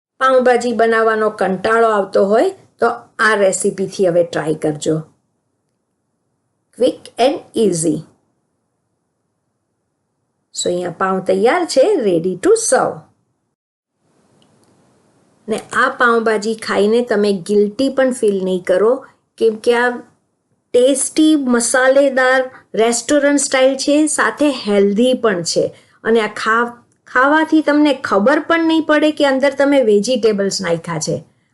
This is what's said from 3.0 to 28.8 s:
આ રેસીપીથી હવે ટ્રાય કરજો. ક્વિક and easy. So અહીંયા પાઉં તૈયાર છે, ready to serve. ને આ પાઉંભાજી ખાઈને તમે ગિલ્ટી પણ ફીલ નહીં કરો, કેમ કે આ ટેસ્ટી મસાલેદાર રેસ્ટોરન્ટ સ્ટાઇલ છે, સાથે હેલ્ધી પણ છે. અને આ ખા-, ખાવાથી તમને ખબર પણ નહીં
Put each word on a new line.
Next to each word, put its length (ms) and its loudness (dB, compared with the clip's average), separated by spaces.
આ 160 2
રેસીપીથી 720 -2
હવે 180 2
ટ્રાય 300 -4
કરજો. 480 -4
ક્વિક 280 -2
and 160 2
easy. 420 0
So 160 -6
અહીંયા 200 -4
પાઉં 340 -4
તૈયાર 400 0
છે, 320 2
ready 400 0
to 140 0
serve. 480 0
ને 120 -4
આ 160 0
પાઉંભાજી 680 0
ખાઈને 480 0
તમે 300 0
ગિલ્ટી 560 0
પણ 240 0
ફીલ 320 -2
નહીં 200 -4
કરો, 420 0
કેમ 180 0
કે 200 0
આ 140 0
ટેસ્ટી 640 2
મસાલેદાર 1120 2
રેસ્ટોરન્ટ 680 0
સ્ટાઇલ 360 0
છે, 300 0
સાથે 440 -2
હેલ્ધી 640 0
પણ 280 -2
છે. 320 -4
અને 160 0
આ 60 -2
ખા-, 560 -4
ખાવાથી 560 2
તમને 320 2
ખબર 460 0
પણ 260 0
નહીં 160 2